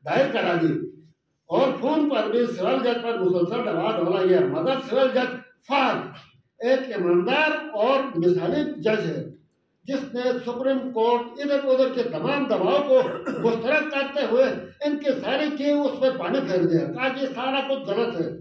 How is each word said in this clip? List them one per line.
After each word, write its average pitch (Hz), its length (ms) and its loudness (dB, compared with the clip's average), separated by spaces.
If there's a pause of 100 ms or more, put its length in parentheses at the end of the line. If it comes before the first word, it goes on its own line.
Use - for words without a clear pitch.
دائر 214 280 2
کرا 180 300 0
دی 160 100 2 (760)
اور 233 300 4
فون 294 300 2
پر - 200 0
بھی 240 140 2 (120)
سول 226 280 0
جج 240 180 0
پر 233 160 -2
مسلسل 180 480 0
دباؤ 208 300 -2
ڈالا 185 280 0
گیا، 180 160 4 (100)
مگر 262 260 0 (140)
سول 262 240 4
جج 247 160 0 (380)
فہد - 1000 -4
ایک 262 240 0
ایماندار 202 580 2 (340)
اور 269 180 4 (140)
مثالی 175 480 2 (180)
جج 214 240 0
ہے، - 160 -4 (640)
جس 269 180 -4 (120)
نے 247 80 -4 (220)
سپریم 254 340 -2 (140)
کورٹ 240 480 0
ادھر 285 320 0
ادھر 254 220 4
کے 240 160 -2
تمام 277 400 -2
دباؤ 185 280 2 (100)
کو 262 120 8 (420)
مسترد 262 500 0
کرتے 277 380 -2
ہوئے 254 140 4 (400)
ان 294 140 0
کے 269 140 0 (100)
سارے 277 340 -2
کی 277 140 0
اس 285 300 0
پر - 180 2
پانی 180 280 -2
پھیر 180 160 0
دیا، 165 300 2
کہا 254 160 -2
کہ 262 120 -4
یہ 254 140 -4
سارا 262 340 -2
کچھ 269 200 -4
غلط 196 320 -2
ہے۔ 160 80 -2 (120)